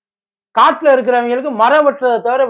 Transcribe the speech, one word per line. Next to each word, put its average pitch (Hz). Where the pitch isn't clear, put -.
காட்டுல 285
இருக்கிறவங்களுக்கு 247
மரம் 285
வெட்டுறதை 254
தவிர 247